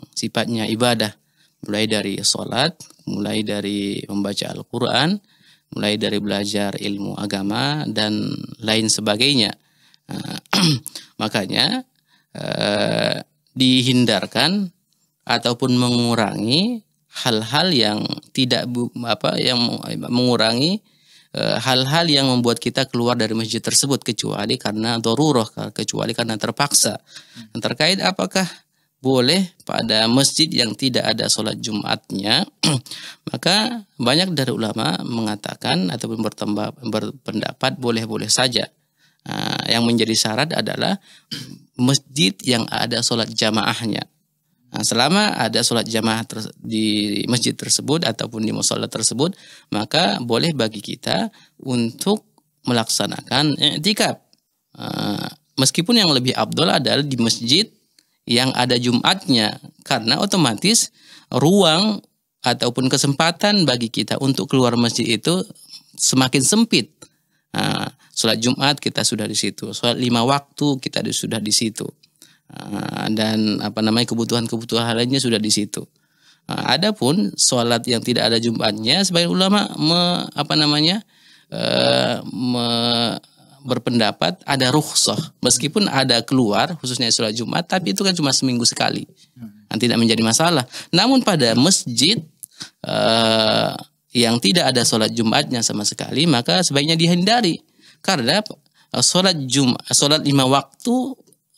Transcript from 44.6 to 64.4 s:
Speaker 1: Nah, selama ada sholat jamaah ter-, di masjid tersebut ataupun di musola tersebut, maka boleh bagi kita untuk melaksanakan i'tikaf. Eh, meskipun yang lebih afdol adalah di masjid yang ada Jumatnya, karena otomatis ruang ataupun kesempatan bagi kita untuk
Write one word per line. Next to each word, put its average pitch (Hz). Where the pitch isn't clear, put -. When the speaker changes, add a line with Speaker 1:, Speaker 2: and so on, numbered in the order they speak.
Speaker 1:
Nah, 107
selama 156
ada 113
sholat 117
jamaah 113
ter-, 110
di 107
masjid 117
tersebut 139
ataupun 113
di 107
musola 110
tersebut, 117
maka 160
boleh 123
bagi 110
kita -
untuk 123
melaksanakan 123
i'tikaf. 160
Eh, -
meskipun 170
yang 190
lebih 127
afdol 127
adalah 120
di 143
masjid 120
yang 123
ada 123
Jumatnya, 123
karena 120
otomatis 190
ruang 180
ataupun 123
kesempatan 165
bagi 123
kita 110
untuk 135